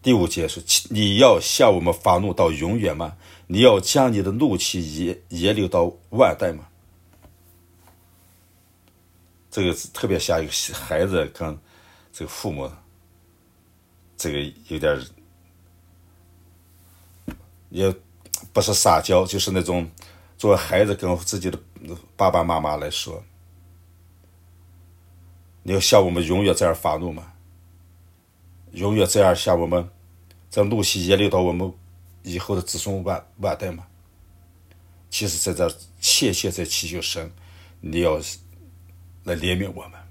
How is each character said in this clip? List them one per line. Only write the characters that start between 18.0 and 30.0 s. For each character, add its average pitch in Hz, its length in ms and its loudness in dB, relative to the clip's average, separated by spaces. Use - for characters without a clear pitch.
不 104 80 4
是 101 140 0
撒 82 260 4
娇， 92 240 4
就 95 140 -4
是 - 120 -2
那 92 120 0
种 87 260 -2
作 107 140 2
为 95 60 8
孩 - 280 2
子 98 120 0
跟 90 220 -2
自 90 200 -6
己 90 100 -4
的 85 80 -6
爸 98 120 2
爸 87 140 2
妈 82 160 0
妈 76 180 -2
来 73 140 -6
说 - 320 -10
：“你 92 100 -6
要 98 60 2
像 98 260 6
我 87 60 2
们 87 140 0
永 90 180 0
远 95 100 4
这 95 120 0
样 82 100 2
发 78 220 -2
怒 82 160 -8
吗？ 82 160 -14
永 101 220 -2
远 98 120 4
这 104 140 2
样 92 160 6
向 87 240 0
我 85 60 0
们， 87 200 0